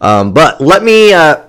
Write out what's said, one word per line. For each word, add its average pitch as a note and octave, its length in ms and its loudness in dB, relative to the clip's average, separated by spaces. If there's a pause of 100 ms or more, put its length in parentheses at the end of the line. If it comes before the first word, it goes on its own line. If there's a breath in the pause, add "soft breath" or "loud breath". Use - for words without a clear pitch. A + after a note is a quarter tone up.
Um, G#2 320 -2
but D#3 260 0
let F3 220 0
me, A3 320 2
uh, D#3 360 0